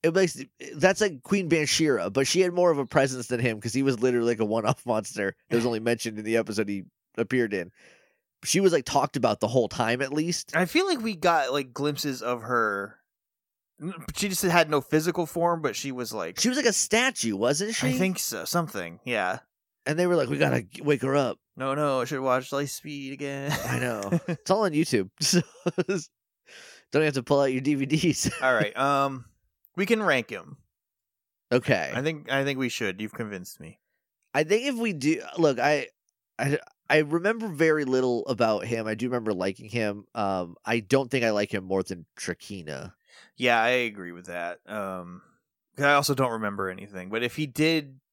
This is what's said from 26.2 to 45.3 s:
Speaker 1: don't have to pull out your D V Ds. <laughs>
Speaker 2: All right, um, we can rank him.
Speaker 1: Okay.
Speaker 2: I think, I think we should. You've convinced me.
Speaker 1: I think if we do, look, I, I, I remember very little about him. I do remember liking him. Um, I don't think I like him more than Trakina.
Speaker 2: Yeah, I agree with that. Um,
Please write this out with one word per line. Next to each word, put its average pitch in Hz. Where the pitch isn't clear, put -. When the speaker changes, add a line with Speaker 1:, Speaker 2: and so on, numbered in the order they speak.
Speaker 1:
don't 151
have 147
to 127
pull 139
out 135
your 127
D 139
V 135
Ds. 160
<laughs> -
Speaker 2:
All 131
right, 104
um, 139
we 196
can 226
rank 139
him. 85
Speaker 1:
Okay. 107
Speaker 2:
I 123
think, 151
I 139
think 135
we 127
should. 101
You've 107
convinced 104
me. -
Speaker 1:
I 156
think 226
if 262
we 226
do, 147
look, 143
I, 143
I, 139
I 151
remember 180
very 156
little 127
about 110
him. 113
I 110
do 120
remember 113
liking 95
him. 104
Um, 95
I 117
don't 123
think 127
I 113
like 104
him 95
more 95
than 87
Trakina. 82
Speaker 2:
Yeah, 120
I 117
agree 104
with 90
that. 87
Um, 92